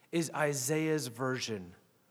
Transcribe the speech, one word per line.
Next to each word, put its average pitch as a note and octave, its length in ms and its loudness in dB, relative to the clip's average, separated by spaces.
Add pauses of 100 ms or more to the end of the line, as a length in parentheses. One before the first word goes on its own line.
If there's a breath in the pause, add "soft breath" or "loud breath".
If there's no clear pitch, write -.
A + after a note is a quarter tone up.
(100)
is E3 240 0
Isaiah's D3 720 2
version A#2 680 -4 (360)